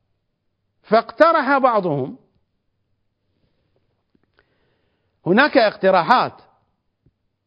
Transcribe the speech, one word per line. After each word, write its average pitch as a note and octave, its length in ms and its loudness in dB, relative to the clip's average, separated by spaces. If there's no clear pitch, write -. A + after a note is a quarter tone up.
فاقترح C#4 760 0
بعضهم، G3 600 -4
هناك A#3+ 320 0
اقتراحات F#3+ 840 0